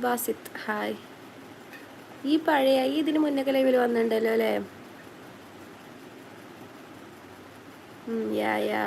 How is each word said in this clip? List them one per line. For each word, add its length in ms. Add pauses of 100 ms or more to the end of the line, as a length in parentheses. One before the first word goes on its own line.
ബാസിത്ത്, 460 (140)
ഹായ്. 300 (1400)
ഈ 40 (120)
പഴയ, 320 (140)
ഈ 100
ഇതിന് 220
മുന്നൊക്കെ 320
ലൈവിൽ 280
വന്നിട്ടുണ്ടല്ലോ 520
അല്ലേ? 160 (3500)
ഉം, 120 (180)
യാ, 120 (160)
യാ, 180